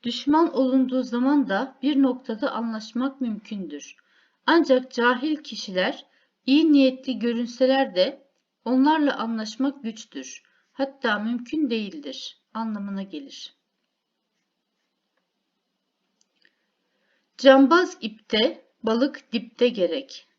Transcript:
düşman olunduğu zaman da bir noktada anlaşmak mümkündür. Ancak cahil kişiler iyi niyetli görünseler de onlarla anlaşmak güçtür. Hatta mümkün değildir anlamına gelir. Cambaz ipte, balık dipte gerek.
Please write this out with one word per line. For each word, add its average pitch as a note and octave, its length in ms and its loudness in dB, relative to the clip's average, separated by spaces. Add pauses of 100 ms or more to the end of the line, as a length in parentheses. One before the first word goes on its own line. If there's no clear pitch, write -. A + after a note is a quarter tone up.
düşman D4 500 0
olunduğu B3+ 500 0
zaman B3+ 460 0
da G#3+ 320 -4
bir C#4 200 0
noktada B3+ 500 -2
anlaşmak A#3 680 -6
mümkündür. G3 760 -10 (500)
Ancak C4 460 2
cahil B3 440 0
kişiler G3 720 -6 (400)
iyi D4+ 280 4
niyetli C4 460 2
görünseler A#3+ 760 0
de G3 320 0 (380)
onlarla C#4 520 2
anlaşmak A3+ 680 -6
güçtür. - 600 -12 (280)
Hatta C4+ 480 -4
mümkün A#3+ 500 -4
değildir - 720 -8 (120)
anlamına G3+ 500 -6
gelir. - 500 -14 (3750)
Cambaz C4+ 640 6
ipte, A3 640 -4 (180)
balık A#3 500 -2
dipte - 360 -2
gerek. F#3 580 -6 (120)